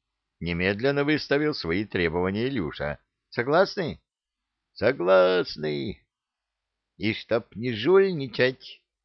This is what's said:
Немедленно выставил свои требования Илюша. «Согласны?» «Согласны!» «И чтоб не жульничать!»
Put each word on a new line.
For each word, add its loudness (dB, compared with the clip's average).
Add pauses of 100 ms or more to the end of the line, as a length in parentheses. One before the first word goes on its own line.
(400)
Немедленно 0
выставил 0
свои -2
требования -2
Илюша. -6 (320)
«Согласны?» 0 (720)
«Согласны!» 0 (920)
«И -2
чтоб -4
не -4
жульничать!» 0 (220)